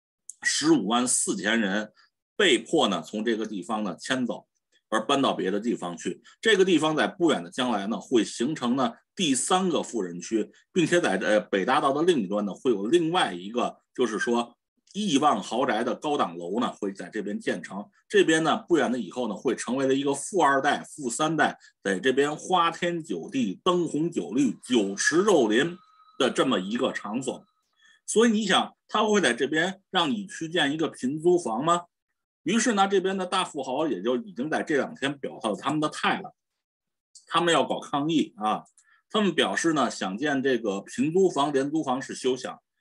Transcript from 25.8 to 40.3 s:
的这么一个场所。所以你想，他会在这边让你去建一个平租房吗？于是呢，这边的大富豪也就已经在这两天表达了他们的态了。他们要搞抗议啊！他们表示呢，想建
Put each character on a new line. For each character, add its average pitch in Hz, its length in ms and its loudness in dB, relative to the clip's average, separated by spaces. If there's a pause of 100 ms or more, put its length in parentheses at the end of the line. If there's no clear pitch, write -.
的 120 120 2
这 - 140 2
么 120 160 2
一 98 160 -4
个 123 160 0
场 110 300 -8
所。 131 200 -8 (640)
所 226 200 4
以 240 40 4
你 214 140 0
想， 127 320 0 (100)
他 214 160 0
会 208 160 2
在 139 140 4
这 127 140 0
边 165 340 -2 (100)
让 170 200 0
你 101 160 -4
去 - 200 -10
建 156 260 0
一 156 40 -4
个 156 120 -2
平 139 340 -4
租 175 160 4
房 117 260 -4
吗？ 175 200 2 (580)
于 214 160 0
是 226 160 2
呢， 196 120 4
这 196 140 2
边 190 160 -2
的 190 80 -4
大 185 180 -2
富 151 200 -8
豪 139 260 -2
也 95 140 -4
就 123 140 0
已 110 180 -6
经 131 160 -6
在 123 120 -2
这 151 140 0
两 117 180 -2
天 139 220 -4
表 - 240 -12
达 110 80 -4
了 101 80 -2
他 - 140 -4
们 151 100 0
的 151 80 0
态 240 320 -2
了。 - 140 -14 (960)
他 170 120 0
们 170 140 4
要 131 100 4
搞 135 160 -2
抗 147 300 -2
议 147 260 0
啊！ 104 280 -2 (440)
他 214 140 0
们 180 120 2
表 107 220 2
示 165 160 0
呢， 127 180 2
想 98 280 -6
建 139 240 0